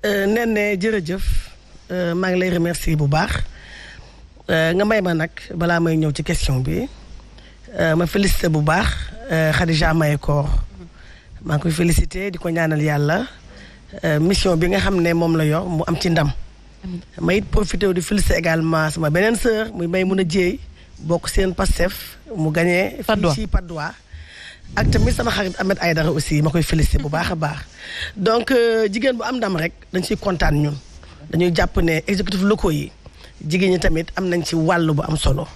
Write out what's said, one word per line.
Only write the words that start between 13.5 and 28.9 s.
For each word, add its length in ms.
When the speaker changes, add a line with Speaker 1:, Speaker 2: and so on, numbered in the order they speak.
Speaker 1:
euh, 140
mission 360
bi 140
nga 100
xam 220
ne 120
moom 220
la 100
yor, 220
mu 200
am 120
ci 100
ndam. 220
Speaker 2:
Amiin. 140
Speaker 1:
Ma 140
it 160
profité 440
di 80
félicité 360
également 540
sama 180
beneen 260
sœur, 380
muy 140
Maymouna 360
Dieye, 360
bokk 280
seen 280
Pastef, 640
mu 160
gagné 540
Speaker 2:
Patte 140
d'Oie. 140
Speaker 1:
fii 80
ci 60
Patte 200
d'Oie. 240
Ak 160
tamit 220
sama 180
xarit 280
Ahmed 200
Aïdara 320
aussi, 300
ma 100
koy 120
félicité 340
bu 120
baax 220
a 40
baax. 220
Donc, 340
euh, 400